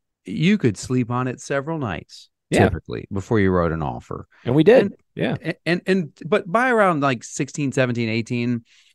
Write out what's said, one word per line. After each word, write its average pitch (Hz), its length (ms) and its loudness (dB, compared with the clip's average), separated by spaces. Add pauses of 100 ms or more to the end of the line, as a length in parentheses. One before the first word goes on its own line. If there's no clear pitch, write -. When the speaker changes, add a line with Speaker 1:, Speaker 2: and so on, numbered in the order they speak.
(240)
Speaker 1:
you 165 320 0
could 107 220 2
sleep 127 320 -2
on 123 180 -2
it 123 140 -10
several 143 360 -4
nights, - 520 -8 (180)
Speaker 2:
Yeah. 160 120 2
Speaker 1:
typically, 85 520 -2
before 101 260 0
you 95 120 4
wrote 87 220 2
an 80 100 -4
offer. - 440 -8 (200)
Speaker 2:
And 120 80 0
we 156 100 6
did. 208 220 8
Speaker 1:
And, - 100 -8 (180)
Speaker 2:
Yeah. - 280 -2
Speaker 1:
and, 160 140 -6 (100)
and, 170 200 0
and, 185 260 0 (120)
but 196 260 -2
by 247 200 2
around, 190 320 0
like, 131 200 0
sixteen, 143 480 -6
seventeen, 120 380 0
eighteen, 120 560 -2 (300)